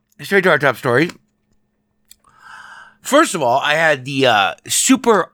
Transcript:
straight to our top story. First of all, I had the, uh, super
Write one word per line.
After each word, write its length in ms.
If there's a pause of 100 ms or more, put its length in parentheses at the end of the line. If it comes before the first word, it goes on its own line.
(200)
straight 240
to 60
our 80
top 180
story. 340 (1900)
First 340
of 80
all, 160
I 160
had 300
the, 220
uh, 280 (140)
super 640